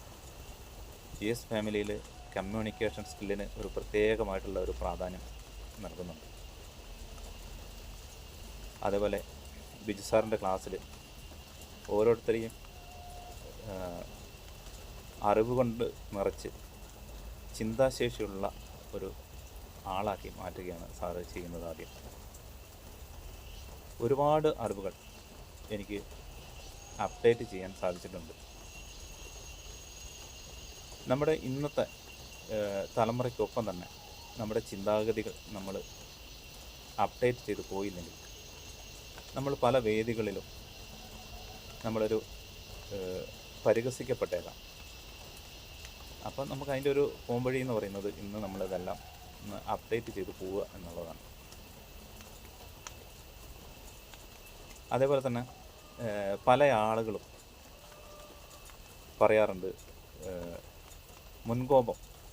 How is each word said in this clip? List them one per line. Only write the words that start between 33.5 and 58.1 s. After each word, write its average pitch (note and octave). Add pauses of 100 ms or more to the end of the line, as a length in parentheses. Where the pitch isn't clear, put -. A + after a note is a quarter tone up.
തന്നെ F2+ (500)
നമ്മുടെ A2
ചിന്താഗതികൾ G#2+ (140)
നമ്മൾ G2 (1200)
അപ്ഡേറ്റ് B2
ചെയ്ത് G2
പോയില്ലെങ്കിൽ F#2+ (1200)
നമ്മൾ C3+
പല B2
വേദികളിലും A2 (1400)
നമ്മളൊരു, A2 (680)
ഏഹ്, F#2 (400)
പരിഹസിക്കപ്പെട്ടേക്കാം. A#2 (1700)
അപ്പം C3+
നമുക്ക് C#3
അതിൻ്റെ C#3
ഒരു C#3 (120)
പോംവഴി B2+
എന്ന് B2+
പറയുന്നത് G2+
ഇന്ന് G2+
നമ്മളിതെല്ലാം F#2+ (460)
ഒന്ന് G#2
അപ്ഡേറ്റ് A2+
ചെയ്ത് G2
പോവുക F#2+ (100)
എന്നുള്ളതാണ്. E2+ (3750)
അതേപോലെ C3+
തന്നെ, A#2+ (400)
ഏഹ്, G#2 (100)
പല B2+
ആളുകളും A2 (2000)